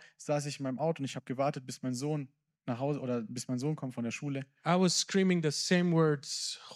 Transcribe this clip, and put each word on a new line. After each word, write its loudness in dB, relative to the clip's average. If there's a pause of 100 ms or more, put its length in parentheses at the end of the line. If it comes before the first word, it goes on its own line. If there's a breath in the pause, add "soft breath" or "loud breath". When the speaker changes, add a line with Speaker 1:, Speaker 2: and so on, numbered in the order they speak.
(180 loud breath)
Speaker 1:
saß -2
ich -8
in -4
meinem -2
Auto 0
und -2
ich -8
habe -10
gewartet, -2
bis -12
mein -2
Sohn -2 (380)
nach -4
Hause 0
oder -2
bis -8
mein -2
Sohn -2
kommt -8
von -4
der -2
Schule. -4 (260)
Speaker 2:
I 2
was 4
screaming 4
the 2
same 4
words, 2 (180)